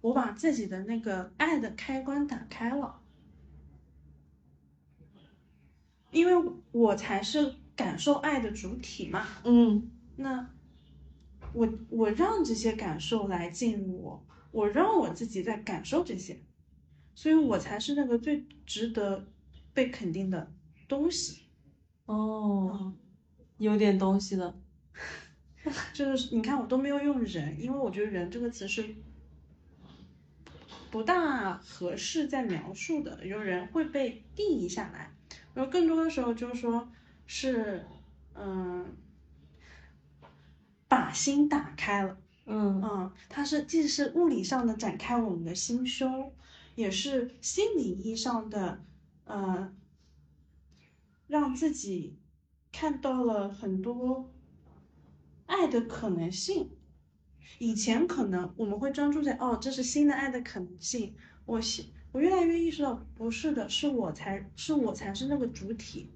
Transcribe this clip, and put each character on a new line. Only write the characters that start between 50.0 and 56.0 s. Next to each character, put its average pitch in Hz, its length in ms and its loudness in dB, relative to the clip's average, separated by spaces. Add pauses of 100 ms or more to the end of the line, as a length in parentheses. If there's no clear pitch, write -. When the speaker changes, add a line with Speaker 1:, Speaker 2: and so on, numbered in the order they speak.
Speaker 1:
让 277 280 2
自 311 180 2
己 190 440 -6 (560)
看 311 280 -2
到 254 240 0
了 208 240 2
很 196 340 -4
多 254 500 -2 (1120)
爱 349 200 4
的 247 160 4
可 226 260 -6